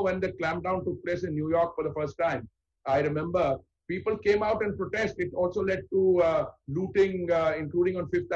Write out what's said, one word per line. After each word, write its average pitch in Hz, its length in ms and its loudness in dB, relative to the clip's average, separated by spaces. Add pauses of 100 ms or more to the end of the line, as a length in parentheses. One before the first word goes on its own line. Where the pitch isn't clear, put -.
when 185 180 -2
the 185 160 -2
clampdown 175 440 -2
took 175 200 -4
place 175 200 -2
in 160 100 -4
New 151 220 -2
York 170 180 2
for 156 120 -4
the 147 120 -6
first 147 260 -4
time, 127 240 -2 (460)
I 139 40 6 (100)
remember 165 380 0 (460)
people 208 240 -2 (100)
came 208 220 4
out 220 160 0
and 208 180 -4
protest. 202 420 -4
It 175 100 -6
also 180 360 0
led 190 120 -2 (120)
to, 190 80 4 (280)
uh, 156 140 2 (320)
looting, 185 540 2 (100)
uh, 160 120 2 (100)
including 175 360 0
on 175 160 -4
Fifth - 220 -2